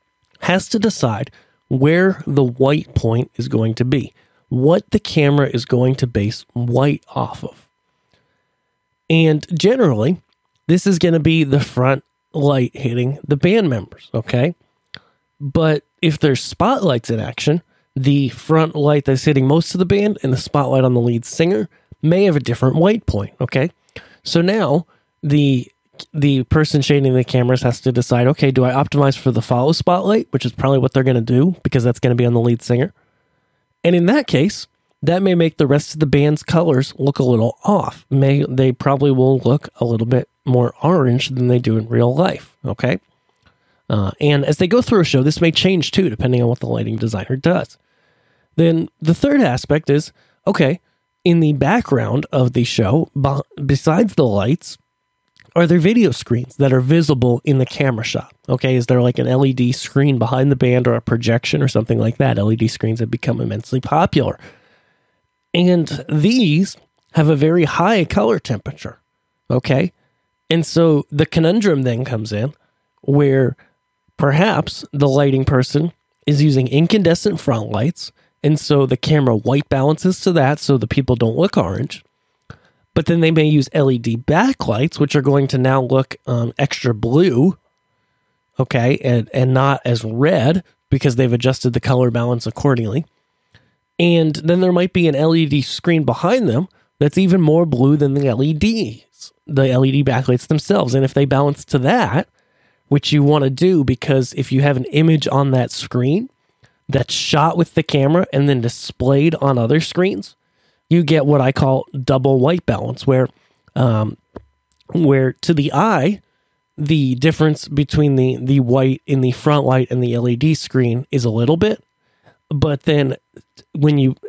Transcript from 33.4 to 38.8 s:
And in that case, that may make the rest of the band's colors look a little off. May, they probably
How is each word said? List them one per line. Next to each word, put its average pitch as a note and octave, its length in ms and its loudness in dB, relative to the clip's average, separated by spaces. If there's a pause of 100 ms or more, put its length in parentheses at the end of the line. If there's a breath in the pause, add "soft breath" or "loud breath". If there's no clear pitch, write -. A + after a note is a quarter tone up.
And F3 120 2
in F3 120 2
that C4 200 2
case, - 400 -2 (340)
that E3+ 200 0
may F#3+ 140 2
make E3 220 0
the D3 100 2
rest C#3+ 260 0
of D#3 60 -8
the D#3 60 0
band's C#3+ 380 0
colors D#3+ 540 0
look C#3 220 -2
a C3+ 40 0
little A#2+ 400 2
off. - 460 -2
May, C3+ 380 2
they C3 240 2
probably C#3 400 0